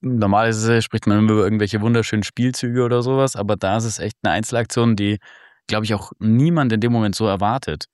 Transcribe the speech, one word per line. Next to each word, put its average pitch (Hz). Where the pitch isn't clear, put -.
normalerweise 113
spricht -
man 107
immer 110
über 107
irgendwelche 104
wunderschönen 110
Spielzüge 123
oder 120
sowas, 135
aber 104
da 98
ist 113
es 110
echt -
eine 92
Einzelaktion, 113
die, 101
glaub 107
ich, 107
auch -
niemand 131
in 107
dem 120
Moment 107
so 110
erwartet. 101